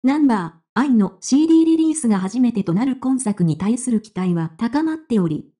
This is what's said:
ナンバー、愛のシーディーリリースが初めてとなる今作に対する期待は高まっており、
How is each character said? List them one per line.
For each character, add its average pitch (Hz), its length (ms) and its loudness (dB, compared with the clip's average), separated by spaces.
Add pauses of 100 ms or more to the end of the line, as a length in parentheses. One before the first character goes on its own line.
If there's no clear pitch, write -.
ナ 277 140 2
ン 285 100 4
バ 185 280 -2
ー、 - 240 -6
愛 285 100 0
の 214 300 2
シ 285 240 2
ー 330 40 0
デ 330 60 4
ィ 320 80 6
ー - 20 4
リ 320 120 4
リ 320 140 2
ー 302 40 -2
ス 247 120 -4
が 202 140 2
初 196 180 -4
め 247 140 2
て 202 100 -2
と 170 100 -2
な 214 120 0
る 262 120 -2
今 262 220 -2
作 202 240 -4
に 156 160 0
対 214 200 -2
す 247 120 -6
る 214 100 0
期 - 140 -20
待 180 200 -2
は 165 240 -4
高 240 260 -2
ま 320 100 -2
っ 320 40 -10
て 233 200 -2
お 175 80 2
り、 151 200 -6 (140)